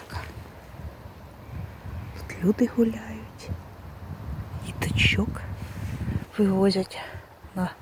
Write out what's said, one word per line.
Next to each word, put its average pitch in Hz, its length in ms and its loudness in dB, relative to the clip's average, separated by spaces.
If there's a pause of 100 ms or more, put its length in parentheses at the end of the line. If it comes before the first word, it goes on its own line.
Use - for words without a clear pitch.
яка. - 120 -6 (2000)
Тут - 280 -6
люди 214 320 6
гуляють. 220 760 0 (1160)
Діточок - 760 4 (1000)
вивозять 190 600 6 (560)
на 180 160 2 (120)